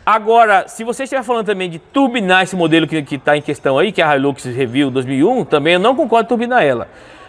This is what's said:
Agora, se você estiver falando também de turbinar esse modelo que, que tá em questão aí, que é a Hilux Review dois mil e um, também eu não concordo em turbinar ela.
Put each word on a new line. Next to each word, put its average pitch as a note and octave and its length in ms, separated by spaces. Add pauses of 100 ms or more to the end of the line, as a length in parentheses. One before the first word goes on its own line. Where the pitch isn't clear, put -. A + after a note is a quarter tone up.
Agora, G#3+ 640
se - 160
você A#3+ 200
estiver C4 200
falando A3+ 220
também F#3 240
de E3 80
turbinar G#3+ 640
esse F3+ 120
modelo D#3+ 320
que, D#3+ 160
que C3+ 160
tá D3+ 180
em D3 40
questão C#3 360
aí, F#3+ 140
que F3+ 100
é D#3+ 40
a D3 120
Hilux C3+ 280
Review B2+ 440
dois B2+ 160
mil C3+ 100
e C3+ 80
um, A3+ 220
também D#3 300
eu F3+ 40
não A#3+ 160
concordo A#3 300
em - 20
turbinar A#3+ 360
ela. B2+ 260 (400)